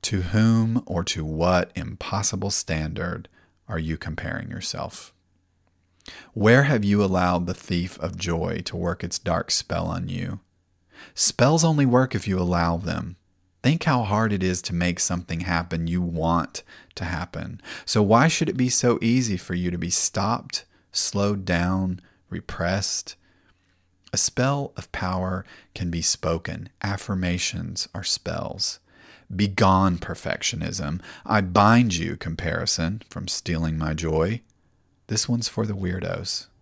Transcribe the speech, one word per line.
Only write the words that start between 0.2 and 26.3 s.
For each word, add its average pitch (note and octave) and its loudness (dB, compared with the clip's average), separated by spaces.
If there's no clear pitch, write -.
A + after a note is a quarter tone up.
whom A2+ 4
or F2 -2
to - -2
what E2+ 2
impossible G2+ -4
standard D#2+ -4
are F#2+ -6
you D#2+ -4
comparing - -8
yourself? - -10
Where A2+ 6
have C3 2
you G2+ 6
allowed F2+ 2
the F2+ -4
thief F2 -4
of F2 -4
joy E2+ -2
to - -8
work E2+ -4
its F2 -6
dark E2+ -2
spell - -2
on E2+ -4
you? F2 -6
Spells D#3 4
only D3+ 6
work B2+ 4
if F#2+ -2
you F#2 2
allow E2+ 2
them. E2 -4
Think D#3+ 2
how B2+ 2
hard G#2 2
it G2 0
is F#2 0
to - -6
make F2 0
something F2 -2
happen E2+ -2
you F2 0
want E2+ 0
to - -8
happen. E2+ -8
So - 2
why A2+ 8
should D#3 0
it G2 -2
be B2+ 2
so B2 2
easy A#2 2
for - -6
you F2+ 0
to F2 -4
be F2 -4
stopped, - -2
slowed G2+ 0
down, F#2 0
repressed? - -4
A - -2
spell C#3 0
of - -14
power F#2 -2
can F2 -4
be E2+ -2
spoken. - -2